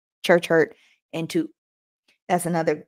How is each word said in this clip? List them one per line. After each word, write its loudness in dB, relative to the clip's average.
church 2
hurt 2
into, -6
that's -2
another, -2